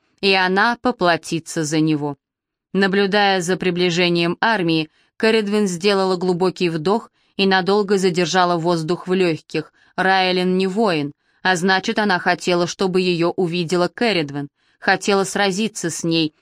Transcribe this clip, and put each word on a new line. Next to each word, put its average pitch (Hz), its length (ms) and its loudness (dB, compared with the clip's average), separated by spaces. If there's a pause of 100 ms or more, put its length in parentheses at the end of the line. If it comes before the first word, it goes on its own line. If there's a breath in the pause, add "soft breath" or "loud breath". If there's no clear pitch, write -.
(220)
и 196 100 4
она 190 480 2
поплатится 165 840 -2
за 156 160 0
него. 147 360 0 (560)
Наблюдая 196 680 2
за 170 160 -2
приближением 175 800 0
армии, 170 480 0 (300)
Кэрридвен 214 480 2
сделала 190 500 0
глубокий 180 540 0
вдох 170 400 -2 (300)
и 196 60 2
надолго 196 500 2
задержала 180 600 2
воздух 165 520 -2
в 180 60 0
лёгких. 165 580 -2 (240 soft breath)
Райлин 185 640 0
не 190 80 0
воин, 180 460 -2 (300)
а 185 140 2
значит, 190 420 0
она 202 200 0
хотела, 175 480 0
чтобы 185 340 -2
её 175 300 0
увидела 175 580 0
Кэрридвен, 151 600 -4 (300)
хотела 202 460 0
сразиться 196 640 -2
с - 160 -6
ней, 165 380 0